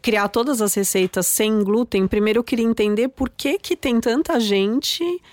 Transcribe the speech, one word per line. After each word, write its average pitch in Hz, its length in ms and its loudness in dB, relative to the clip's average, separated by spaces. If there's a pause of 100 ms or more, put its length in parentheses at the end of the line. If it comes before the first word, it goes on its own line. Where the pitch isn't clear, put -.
criar 208 280 0
todas 240 300 0
as 208 140 0
receitas 185 540 0
sem 214 360 2
glúten? 202 440 0
Primeiro 214 320 0
eu 240 40 0
queria 233 220 -2
entender 220 440 0
por 262 200 -4
que 294 300 -4
que - 160 -6
tem 240 260 0
tanta 277 380 0
gente, 208 640 0 (300)